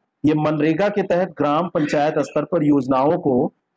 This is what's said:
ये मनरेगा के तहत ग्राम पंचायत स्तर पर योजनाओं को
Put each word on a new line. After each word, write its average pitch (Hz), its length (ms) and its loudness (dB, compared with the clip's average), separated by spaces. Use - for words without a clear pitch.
ये 151 100 4
मनरेगा 156 540 0
के 202 140 -2
तहत 185 360 -2
ग्राम 151 300 0
पंचायत 151 520 0
स्तर 147 240 -4
पर 165 200 -2
योजनाओं 143 540 2
को 143 340 0